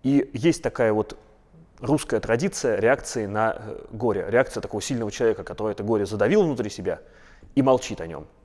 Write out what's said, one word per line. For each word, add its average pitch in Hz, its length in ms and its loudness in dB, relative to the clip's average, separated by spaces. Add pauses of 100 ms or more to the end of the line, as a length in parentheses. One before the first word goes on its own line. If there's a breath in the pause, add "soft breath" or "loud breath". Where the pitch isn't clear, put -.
И 135 320 2
есть 151 300 2
такая 113 300 2
вот 107 240 -2 (600)
русская - 400 0
традиция 120 600 0
реакции 117 460 2
на, 107 320 0
э, - 340 -14
горе, 104 380 0
реакция 117 320 2
такого 104 200 -6
сильного 113 300 -4
человека, 110 320 0
который 107 300 -4
это 98 100 -6
горе 104 220 2
задавил 110 380 2
внутри 120 260 -2
себя 90 320 -6 (540 soft breath)
и 139 60 4
молчит 127 400 2
о 82 60 -8
нём. 78 180 -12 (200)